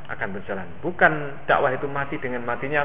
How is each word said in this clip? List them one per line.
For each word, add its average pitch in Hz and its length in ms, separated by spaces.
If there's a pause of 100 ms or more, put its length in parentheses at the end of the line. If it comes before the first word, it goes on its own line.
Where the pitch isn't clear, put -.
(140)
Akan 104 240
berjalan. 95 320 (160)
Bukan 151 640
dakwah 139 240
itu 135 160
mati 139 320
dengan 123 240
matinya 135 400